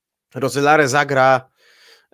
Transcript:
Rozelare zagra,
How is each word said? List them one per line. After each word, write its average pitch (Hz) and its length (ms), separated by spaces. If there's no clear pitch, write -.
Rozelare 139 540
zagra, 135 600